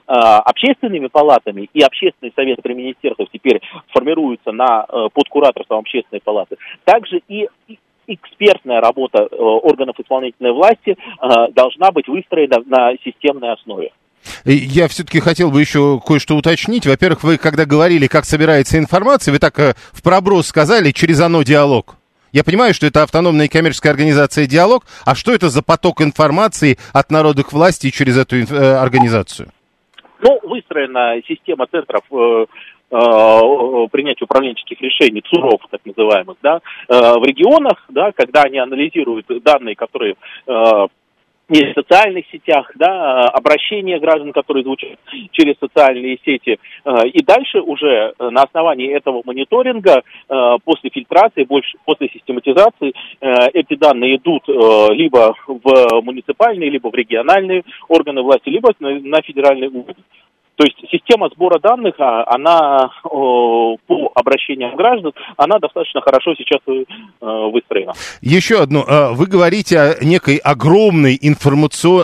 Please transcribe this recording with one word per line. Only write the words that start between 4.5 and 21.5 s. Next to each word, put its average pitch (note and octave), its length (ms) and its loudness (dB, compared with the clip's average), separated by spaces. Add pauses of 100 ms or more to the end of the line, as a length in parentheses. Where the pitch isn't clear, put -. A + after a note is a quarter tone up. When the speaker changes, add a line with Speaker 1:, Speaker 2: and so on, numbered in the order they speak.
Speaker 1:
на, A2+ 380 0
э, A2 240 -4
под C#3+ 160 -2
кураторством A#2 480 -2
общественной A2 440 -10
палаты, G#2 360 -6 (280)
также F#3+ 420 0
и, G#3 200 -8 (200)
и A3 100 -20 (300)
экспертная F3 760 -2
работа, A#2 500 0
э, - 40 -10
органов B2+ 640 0
исполнительной B2+ 540 -4
власти, F#3+ 440 0
э, B2 560 -2
должна B2+ 380 2
быть D#3 160 -4
выстроена C#3+ 580 -2
на B2 280 0 (120)
системной B2+ 480 -6
основе. F#2+ 380 -12 (520)
Speaker 2:
И C3 80 0
я C#3+ 380 0
всё-таки D#3+ 320 -4
хотел E3 280 0
бы C#3 120 2
ещё C#3+ 360 0
кое-что D3+ 380 -2
уточнить. E3+ 500 -2
Во-первых, C#3 380 0
вы D#3 140 2
когда D#3 280 -2
говорили, D3+ 420 2
как D3+ 180 -2
собирается D#3 520 0
информация, F#3+ 540 0
вы - 80 0
так, - 200 -2
э, C#3+ 160 0 (180)
в - 100 -20
проброс F#3 440 2
сказали D#3 440 2
«через D#3+ 300 0
оно E3+ 200 2
Диалог». C#3+ 540 0 (380)